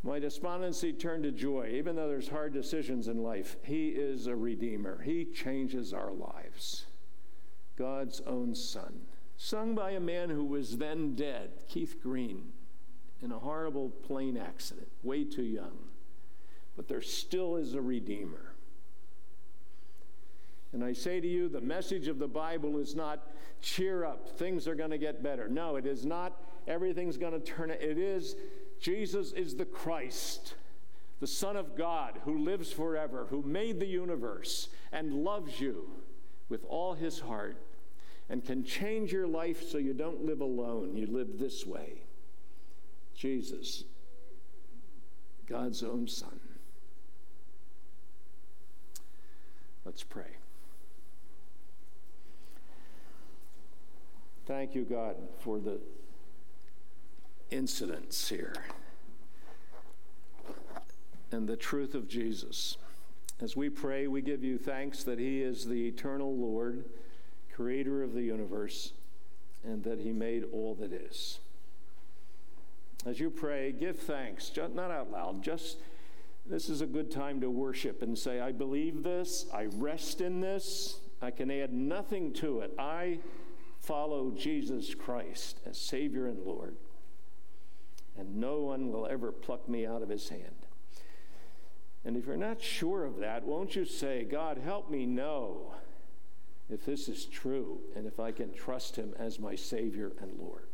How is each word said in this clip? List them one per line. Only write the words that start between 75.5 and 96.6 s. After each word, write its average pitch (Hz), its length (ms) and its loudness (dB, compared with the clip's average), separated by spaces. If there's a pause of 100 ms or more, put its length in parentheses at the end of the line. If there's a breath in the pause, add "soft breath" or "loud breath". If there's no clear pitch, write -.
this - 240 0
is 151 120 0
a 156 60 0
good 147 240 0
time 139 300 0
to 127 100 0
worship 127 500 0
and 113 160 2
say, 123 240 0
"I 131 120 -2
believe 143 500 0
this, 180 500 0
I 107 140 0
rest 143 540 0
in 180 200 0
this, - 600 0 (200)
I 123 120 0
can 131 180 0
add 139 220 0
nothing 165 640 2
to 139 260 2
it. 101 180 0
I 165 420 0 (580 loud breath)
follow 147 540 2
Jesus 135 640 2
Christ - 720 0
as - 140 0
Savior 131 480 2
and 101 180 0
Lord." 90 320 0 (1400 loud breath)
And 98 180 0
no 135 240 2
one 135 300 2
will 110 160 2
ever 120 260 0
pluck - 360 0
me 117 180 2
out 113 160 0
of 104 60 0
his 104 200 0
hand. - 380 0 (1400 loud breath)
And 117 120 0
if 120 100 0
you're 139 100 0
not 214 260 0
sure 175 420 2
of 110 140 0
that, 110 260 0
won't 180 300 0
you 185 100 2
say, 131 400 0
"God, 147 340 0
help 175 320 -2
me 131 160 0
know 123 680 0 (960 loud breath)